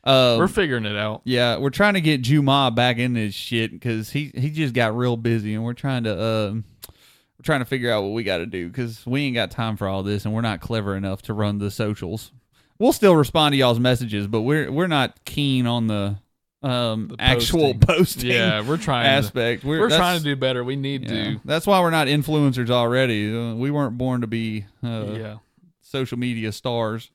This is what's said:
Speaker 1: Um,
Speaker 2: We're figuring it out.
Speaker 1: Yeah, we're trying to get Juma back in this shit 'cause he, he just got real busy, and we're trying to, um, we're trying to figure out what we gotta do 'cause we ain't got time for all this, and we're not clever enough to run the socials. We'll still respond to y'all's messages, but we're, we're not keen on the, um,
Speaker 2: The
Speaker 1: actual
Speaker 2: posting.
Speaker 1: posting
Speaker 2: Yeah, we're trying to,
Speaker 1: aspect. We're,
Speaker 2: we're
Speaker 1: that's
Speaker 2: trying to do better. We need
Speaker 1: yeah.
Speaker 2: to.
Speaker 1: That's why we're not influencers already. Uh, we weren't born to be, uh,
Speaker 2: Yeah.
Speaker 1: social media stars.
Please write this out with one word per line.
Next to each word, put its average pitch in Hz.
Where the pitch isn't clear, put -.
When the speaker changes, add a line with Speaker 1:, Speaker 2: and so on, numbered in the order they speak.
Speaker 1:
Um, 127
Speaker 2:
We're 175
figuring 143
it 104
out. 107
Speaker 1:
Yeah, 120
we're 135
trying 202
to 185
get 151
Juma 139
back 120
in 123
this 107
shit -
'cause 110
he, 143
he 139
just 151
got 113
real 123
busy, 113
and 110
we're 120
trying 127
to, 110
um, 107
we're -
trying 143
to 120
figure 123
out 107
what 98
we 117
gotta 92
do 90
'cause 117
we 131
ain't 131
got 110
time 110
for 101
all 95
this, 101
and 107
we're 113
not 107
clever 101
enough 95
to 110
run 104
the 101
socials. 107
We'll 254
still 190
respond 151
to 139
y'all's 120
messages, 120
but 110
we're, 143
we're 160
not 143
keen 135
on 120
the, 101
um, 120
Speaker 2:
The 117
Speaker 1:
actual 127
Speaker 2:
posting. 104
Speaker 1:
posting 151
Speaker 2:
Yeah, 110
we're 135
trying 135
to, 139
Speaker 1:
aspect. 120
We're, 151
Speaker 2:
we're 160
Speaker 1:
that's 156
Speaker 2:
trying 180
to 156
do 143
better. 131
We 131
need 135
Speaker 1:
yeah. 110
Speaker 2:
to. 107
Speaker 1:
That's 160
why 196
we're 175
not 160
influencers 143
already. 120
Uh, 117
we 131
weren't 135
born 127
to 117
be, 110
uh, 113
Speaker 2:
Yeah. 107
Speaker 1:
social 131
media 113
stars. 113